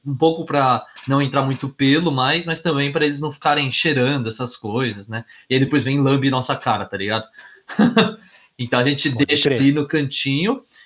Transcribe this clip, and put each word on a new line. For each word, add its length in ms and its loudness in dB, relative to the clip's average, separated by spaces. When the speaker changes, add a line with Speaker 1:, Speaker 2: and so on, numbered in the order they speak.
Speaker 1:
um 80 -4
pouco 300 0
pra 400 2
não 140 2
entrar 200 0
muito 280 -4
pelo 420 2
mais, 340 0
mas 160 -4
também 300 0
pra 120 0
eles 160 -2
não 120 -4
ficarem 380 0
cheirando 580 0
essas 280 -8
coisas, 520 -6
né? 160 -8
E 40 2
aí 60 4
depois 220 2
vem 140 -2
e 40 2
lambe 300 2
nossa 240 -2
cara, 300 -2
tá 120 -8
ligado? 280 -4
<laughs> 380 4
Então 200 0
a 60 4
gente 260 0
Speaker 2:
Pode 160 0
Speaker 1:
deixa 220 0
Speaker 2:
crer. 120 2
Speaker 1:
ali 120 6
no 140 -2
cantinho. 760 -2